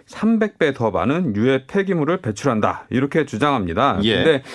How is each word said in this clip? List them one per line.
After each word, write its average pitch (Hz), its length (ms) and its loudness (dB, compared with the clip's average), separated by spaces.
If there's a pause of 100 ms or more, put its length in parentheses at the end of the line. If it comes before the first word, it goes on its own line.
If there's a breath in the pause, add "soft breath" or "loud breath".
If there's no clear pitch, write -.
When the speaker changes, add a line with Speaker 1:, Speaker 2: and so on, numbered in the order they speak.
Speaker 1:
삼백 214 540 0
배 143 160 0
더 113 160 0
많은 110 460 0
유해 131 300 2
폐기물을 185 520 -2
배출한다, 107 720 -2
이렇게 139 340 0
주장합니다. 113 800 0
Speaker 2:
예. 107 140 2
Speaker 1:
근데 135 260 2 (120 loud breath)